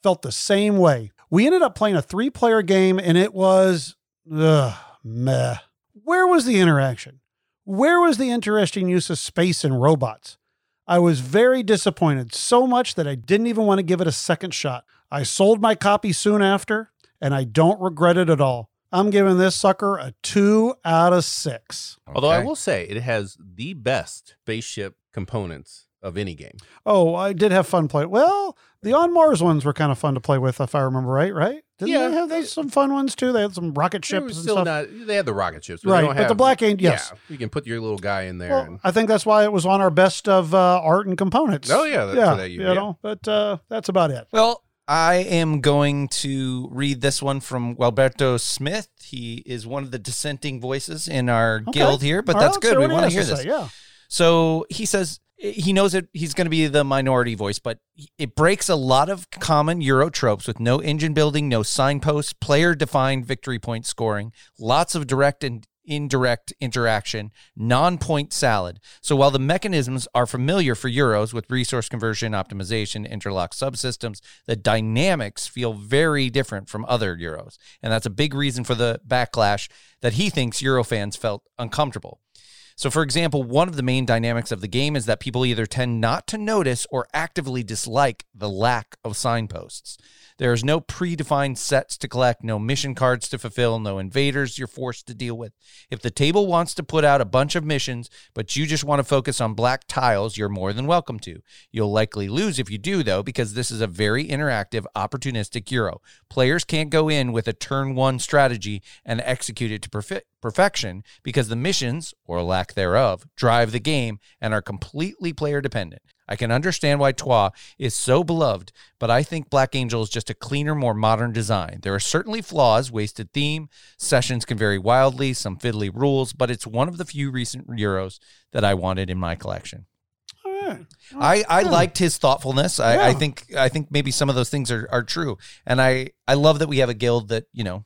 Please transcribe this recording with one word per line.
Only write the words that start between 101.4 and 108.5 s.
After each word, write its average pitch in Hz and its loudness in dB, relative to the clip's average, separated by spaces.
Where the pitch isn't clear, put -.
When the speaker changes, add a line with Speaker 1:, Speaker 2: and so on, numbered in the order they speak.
Speaker 3:
You'll 107 -2
likely 107 -2
lose 151 -2
if 101 -6
you 104 -8
do, 175 -2
though, 98 0
because 107 -6
this 120 -6
is 113 -6
a 113 -2
very 104 -2
interactive, 120 -4
opportunistic 113 -6
Euro. 110 -4
Players 135 0
can't 156 -2
go 156 2
in 139 0
with 113 -2
a 113 -4
turn 135 -4
one 131 0
strategy 117 0